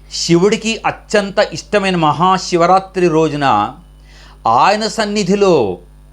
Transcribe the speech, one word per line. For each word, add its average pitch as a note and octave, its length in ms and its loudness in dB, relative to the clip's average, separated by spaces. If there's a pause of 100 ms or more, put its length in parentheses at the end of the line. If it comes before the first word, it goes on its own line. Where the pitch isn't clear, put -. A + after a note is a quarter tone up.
(140)
శివుడికి G#3+ 720 0
అత్యంత G3+ 540 -4 (140)
ఇష్టమైన G3 420 -4
మహాశివరాత్రి F3 1120 0
రోజున C#3+ 680 0 (720)
ఆయన F3+ 400 2
సన్నిధిలో G3 920 0 (360)